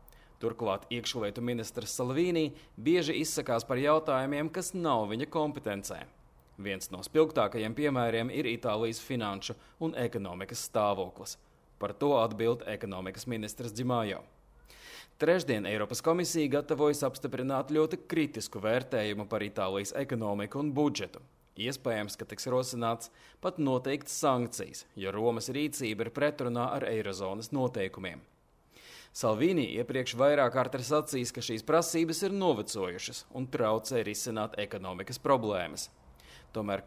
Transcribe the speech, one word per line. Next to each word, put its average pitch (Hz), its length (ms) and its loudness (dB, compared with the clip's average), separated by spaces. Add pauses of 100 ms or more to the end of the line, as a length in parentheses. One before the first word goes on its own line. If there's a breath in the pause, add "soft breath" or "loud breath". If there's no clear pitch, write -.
(420 soft breath)
Turklāt 110 480 -2
iekšlietu 117 560 -2
ministrs 117 480 -4
Salvini 156 540 2 (260 loud breath)
bieži 151 480 2
izsakās 131 400 0
par 127 160 -2
jautājumiem, 143 720 2
kas 180 240 -6
nav 147 380 2
viņa 120 180 -2
kompetencē. 127 680 -2 (580)
Viens 98 320 -4
no - 160 -8
spilgtākajiem 117 720 4
piemēriem 123 560 2
ir 135 160 0
Itālijas 113 560 -2
finanšu 107 480 -4 (320 soft breath)
un 160 160 -2
ekonomikas 98 640 -4
stāvoklis. 98 720 0 (400 soft breath)
Par 101 160 -4
to 143 240 4
atbild 113 480 2
ekonomikas 95 640 -6
ministrs 110 480 -6
Di 123 80 -2
Maio. 113 380 0 (1000 loud breath)
Trešdien 143 480 4
Eiropas 104 320 -2
komisija 165 560 2
gatavojas 147 480 2
apstiprināt 135 640 -2
ļoti 156 400 2
kritisku 143 560 -2
vērtējumu 107 640 0
par 104 160 -2
Itālijas 98 480 -2
ekonomiku 113 720 -2
un 147 80 -2
budžetu. 147 480 0 (320)
Iespējams, 110 640 -4
ka 110 80 -10
tiks - 240 -10
rosināts 123 600 -2 (300 soft breath)
pat 180 200 -4
noteikts 135 560 0
sankcijas, 123 720 0 (100)
jo 98 160 -2
Romas 113 400 0
rīcība 117 540 -2
ir - 20 -6
pretrunā 135 540 0 (100)
ar 131 160 -2
eirozonas 101 640 -4
noteikumiem. 98 720 -2 (880 loud breath)
Salvini 131 540 4 (100)
iepriekš 123 400 -2
vairāk 139 380 6
kārt 123 180 2
ir 123 140 -4
sacījis, 143 480 0
ka - 100 -6
šīs 110 220 -4
prasības 165 580 4
ir 190 80 0
novecojušas 107 960 0 (100)
un 127 160 -2
traucē 113 540 2
risināt 107 500 -4
ekonomikas 101 640 -6
problēmas. 104 720 0 (640 loud breath)
Tomēr 101 300 -2